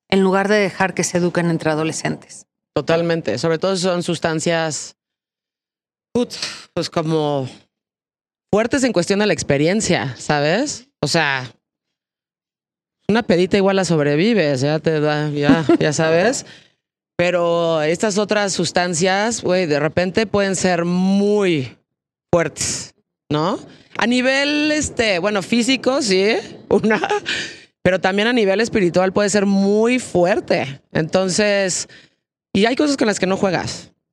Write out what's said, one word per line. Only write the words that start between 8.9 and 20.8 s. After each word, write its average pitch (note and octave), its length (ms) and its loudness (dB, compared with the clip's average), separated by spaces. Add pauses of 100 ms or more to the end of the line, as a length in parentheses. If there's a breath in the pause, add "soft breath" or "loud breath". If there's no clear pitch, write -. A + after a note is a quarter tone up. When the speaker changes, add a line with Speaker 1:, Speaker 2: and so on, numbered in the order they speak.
Speaker 2:
cuestión F#3+ 260 0
de G#3 80 2
la F3+ 60 2
experiencia, D3 840 0
¿sabes? D#3+ 680 -2 (140)
O D3+ 60 -2
sea, C3+ 440 -2 (1600)
una A3+ 160 2
pedita F3+ 340 2
igual G3 180 4
la F#3+ 100 2
sobrevives, D3+ 760 2
ya D3+ 180 0
te D#3 200 0
da, D3+ 300 0
ya, D3 360 2
Speaker 1:
<laughs> E4+ 140 2
Speaker 2:
ya D#3 140 0
sabes. E3 520 0 (720 loud breath)
Pero E3+ 640 0
estas F3 360 0
otras G3+ 360 0
sustancias, F#3 880 0
güey, F3+ 240 0
de D3 140 0
repente F3+ 460 0
pueden G3 300 0
ser F3 300 0